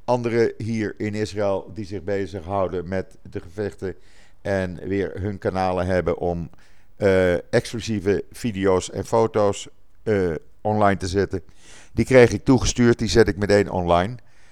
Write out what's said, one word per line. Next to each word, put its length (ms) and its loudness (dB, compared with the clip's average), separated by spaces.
anderen 520 0
hier 400 -4
in 180 -4
Israël 580 -4
die 120 -10
zich 180 -10
bezighouden 840 -4
met 300 -6
de 100 -10
gevechten 560 -8
en 460 -4
weer 320 -2
hun 180 -6
kanalen 480 -2
hebben 320 0
om, 320 -4
eh, 580 2
exclusieve 800 -2
video's 580 0
en 160 -6
foto's, 640 0
eh, 280 0
online 380 2
te 80 -6
zetten. 360 -2
Die 120 0
kreeg 260 8
ik 120 -4
toegestuurd, 560 4
die 100 -2
zet 180 6
ik 100 -4
meteen 340 2
online. 440 0